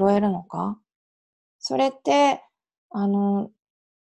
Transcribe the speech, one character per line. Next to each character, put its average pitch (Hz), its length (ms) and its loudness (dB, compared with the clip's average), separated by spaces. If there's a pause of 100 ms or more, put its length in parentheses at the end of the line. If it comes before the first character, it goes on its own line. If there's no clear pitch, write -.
(100)
え 202 80 4
る 202 120 0
の 175 120 -6
か。 185 380 -8 (800)
そ - 160 -6
れ 269 120 2
っ 269 40 -4
て、 285 500 0 (480)
あ 202 160 -4
の、 202 440 0 (520)